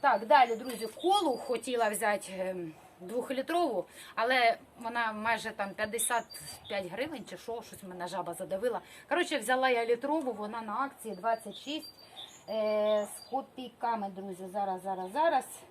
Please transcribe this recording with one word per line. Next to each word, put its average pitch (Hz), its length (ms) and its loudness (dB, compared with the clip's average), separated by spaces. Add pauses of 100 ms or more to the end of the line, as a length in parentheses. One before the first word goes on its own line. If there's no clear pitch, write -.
Так, 233 240 4
далі, 247 300 8
друзі, 226 320 -4
колу 330 500 4
хотіла 233 520 0
взяти, 208 420 0
е, 185 240 -2 (440)
двохлітрову, 247 840 0 (300)
але 233 420 6 (220)
вона 233 320 -2
майже 220 400 0
там 202 220 -2
п'ятдесят 220 500 0 (440)
п'ять 190 240 -4
гривень 247 380 -6
чи 180 80 -10
що, 226 300 -8
щось - 160 -16
мене 180 240 -8
жаба 175 260 -4
задавила. 190 480 -2 (280)
Коротше, 320 280 2
взяла 254 320 2
я 233 160 4
літрову, 254 460 2
вона 208 300 -6
на 214 120 -6
акції 240 420 -4
двадцять 226 400 -2
шість, 294 380 -8 (560)
е, 214 580 2 (100)
з - 120 -18
копійками, 233 800 -4
друзі. 190 440 -10
Зараз, 196 300 -2
зараз, 185 280 -4
зараз. 302 340 4 (260)